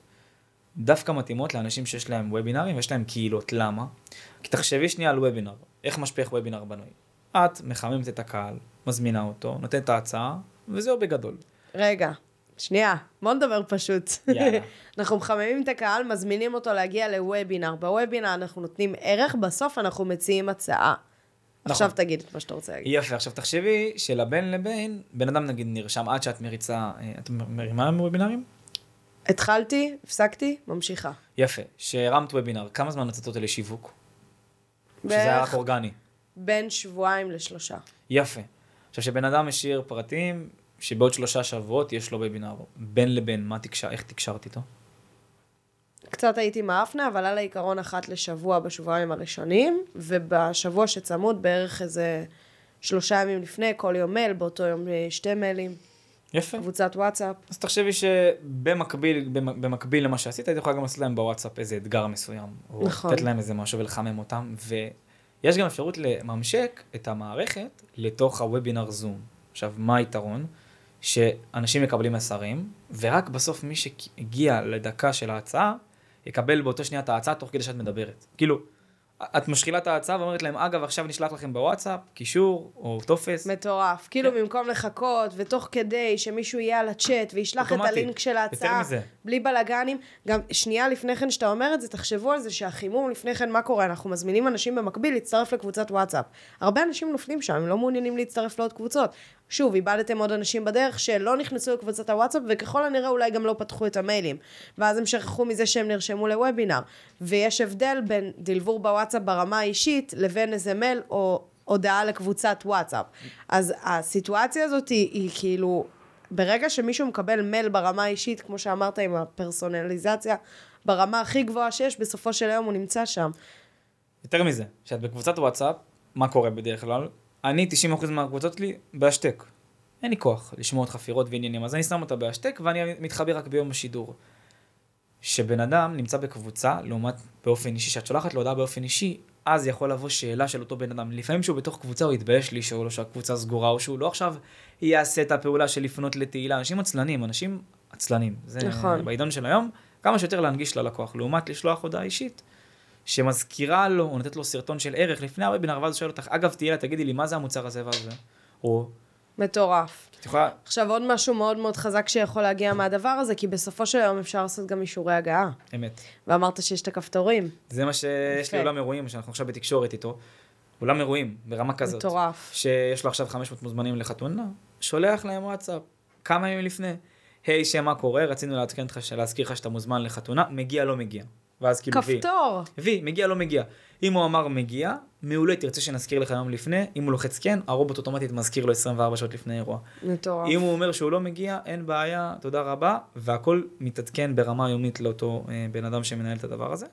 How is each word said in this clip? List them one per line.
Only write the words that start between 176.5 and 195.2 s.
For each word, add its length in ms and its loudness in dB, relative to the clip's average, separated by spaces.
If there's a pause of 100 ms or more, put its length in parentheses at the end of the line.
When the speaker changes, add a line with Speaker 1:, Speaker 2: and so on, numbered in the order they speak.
Speaker 1:
לפני. 280 -4 (540)
"היי, 180 4
שם, 200 2
מה 100 2
קורה? 300 2
רצינו 300 -2
לעדכן 260 -2
אותך, 160 -8 (200)
להזכיר 280 0
לך 120 -4
שאתה 120 -8
מוזמן 340 -2
לחתונה, 460 -2
מגיע, 360 -2
לא 120 0
מגיע." 260 -8 (380)
ואז 200 4
כאילו, 240 2
"וי." 100 2
Speaker 2:
כפתור. 460 2 (160)
Speaker 1:
"וי, 260 2
מגיע, 240 0
לא 80 2
מגיע." 280 0 (400)
אם 100 2
הוא 120 6
אמר 220 4
"מגיע", 460 -2 (280)
מעולה, 340 4
תרצה 260 -2
שנזכיר 380 -2
לך 100 0
יום 200 -2
לפני, 360 -2 (100)
אם 80 -2
הוא 80 2
לוחץ 280 -2
"כן", 280 2
הרובוט 300 2
אוטומטית 340 -4
מזכיר 340 -2
לו 60 6
עשרים 280 0
וארבע 180 2
שעות 160 -4
לפני 200 -8
האירוע. 260 -4 (240)
Speaker 2:
מטורף. 460 -2
Speaker 1:
אם 120 4
הוא 100 2
אומר 200 2
שהוא 200 -2
לא 80 2
מגיע, 460 -4
אין 200 -8
בעיה, 560 -2
תודה 200 -2
רבה, 360 0 (180)
והכל 460 2 (180)
מתעדכן 560 -4
ברמה 340 2
יומית 300 0
לאותו, 500 -2